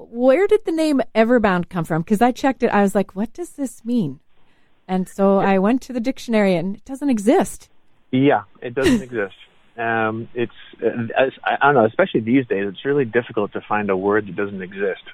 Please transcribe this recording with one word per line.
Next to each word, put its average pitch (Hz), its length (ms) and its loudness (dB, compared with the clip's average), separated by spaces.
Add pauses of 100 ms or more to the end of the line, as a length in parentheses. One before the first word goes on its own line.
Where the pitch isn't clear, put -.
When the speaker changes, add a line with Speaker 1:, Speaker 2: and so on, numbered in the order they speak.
(100)
Speaker 1:
where 262 360 4
did 415 180 2
the 359 80 -4
name 311 280 0 (140)
Everbound 220 540 2
come 170 160 -4
from? 165 200 -2
'Cause 214 180 0
I 247 100 6
checked 269 300 -2
it. 233 60 4
I 202 140 2
was 196 120 2
like, 196 220 -2
"What 208 160 -6
does 349 180 -12
this - 340 -10
mean?" 220 360 -4 (680)
And 185 220 -4
so 196 320 2
Speaker 2:
Yeah. 190 80 2
Speaker 1:
I 196 100 4
went 220 240 2
to - 100 -14
the 247 80 -4
dictionary, 214 540 0
and 180 220 -4
it - 80 -20
doesn't 277 260 -4
exist. 226 580 0 (420)
Speaker 2:
Yeah, 131 320 2 (180)
it 123 140 -10
doesn't 185 280 2
Speaker 1:
<laughs> 123 80 -16
Speaker 2:
exist. 104 240 -6 (420)
Um, 113 580 -4
it's, 117 180 -4 (280)
uh, 117 280 -2 (100)
as-, 131 140 2 (120)
I, 110 160 -2
I 135 60 4
don't 143 80 4
know, 117 100 6
especially - 360 0
these 120 260 2
days, 101 220 -2
it's 92 160 -12
really 143 200 0
difficult 113 500 -4
to 101 60 -8
find 104 300 -4
a 95 60 0
word 101 320 0
that 85 80 -14
doesn't 98 260 -8
exist, 95 400 -6 (120)